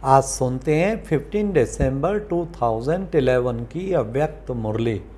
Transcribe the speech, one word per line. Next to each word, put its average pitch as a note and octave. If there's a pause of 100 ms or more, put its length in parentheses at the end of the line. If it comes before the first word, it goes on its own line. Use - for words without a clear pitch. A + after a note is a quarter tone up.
आज C3+
सुनते C3
हैं G3
फिफ्टीन G3+
दिसंबर C#3
टू E3+
थाउजेंड D#3
इलेवन B2+
की E3+
अव्यक्त C#3
मुरली। A2+ (160)